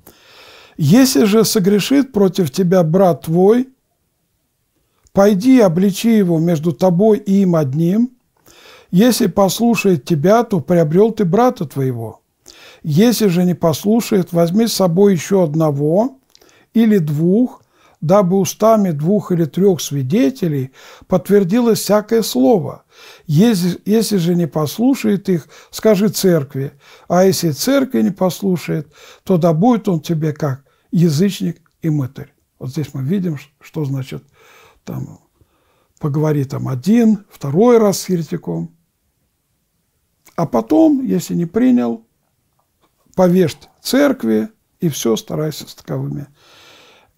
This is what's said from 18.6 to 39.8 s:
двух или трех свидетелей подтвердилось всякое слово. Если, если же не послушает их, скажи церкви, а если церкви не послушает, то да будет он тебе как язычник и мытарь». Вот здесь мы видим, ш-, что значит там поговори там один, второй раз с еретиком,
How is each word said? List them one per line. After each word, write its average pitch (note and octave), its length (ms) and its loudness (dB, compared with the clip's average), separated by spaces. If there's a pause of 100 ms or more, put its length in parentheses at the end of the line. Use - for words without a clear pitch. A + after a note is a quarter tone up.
двух E3+ 400 -2
или E3 120 0
трех F3+ 360 0
свидетелей C#3+ 880 -2 (380)
подтвердилось G3+ 720 0
всякое G#3 420 0
слово. B3 640 0 (420)
Если, F3+ 580 2
если G#3+ 340 0
же F3 180 0
не F3 100 -2
послушает G#3 840 -2
их, F3 200 -2 (240)
скажи G#3+ 360 2
церкви, C#3+ 720 -2 (300)
а F#3 160 2
если F3 260 0
церкви B3+ 520 -2
не G#3 100 0
послушает, F3+ 800 -4 (320)
то F#3+ 120 0
да E3+ 160 2
будет G#3 360 0
он E3+ 120 -2
тебе D#3 320 -4
как C3+ 320 -6 (280)
язычник F3 680 -2 (220)
и E3 80 -2
мытарь». C#3 420 -6 (280)
Вот C3 100 -12
здесь D3 240 -10
мы C3+ 80 -8
видим, F3 340 -4
ш-, - 140 -18 (100)
что - 240 -10
значит C3+ 380 -8 (640)
там - 340 -14 (800)
поговори D3 460 -2
там B2+ 240 -8
один, G#3 640 0
второй G#3 480 2
раз G#3 200 2
с - 100 -12
еретиком, E3+ 680 -6 (1600)